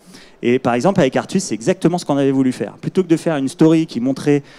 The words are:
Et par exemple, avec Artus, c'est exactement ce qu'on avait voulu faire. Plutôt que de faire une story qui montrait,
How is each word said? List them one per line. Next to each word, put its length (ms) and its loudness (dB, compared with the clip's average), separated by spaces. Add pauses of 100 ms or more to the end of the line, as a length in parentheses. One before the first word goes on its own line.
(440)
Et 140 2
par 160 0
exemple, 240 2
avec 160 2
Artus, 300 -2
c'est 100 -6
exactement 440 -2
ce 60 -8
qu'on 120 -2
avait 160 2
voulu 180 0
faire. 220 -8
Plutôt 320 -4
que 40 -8
de 80 4
faire 200 -4
une 100 -4
story 400 2
qui 140 -8
montrait, 420 0 (160)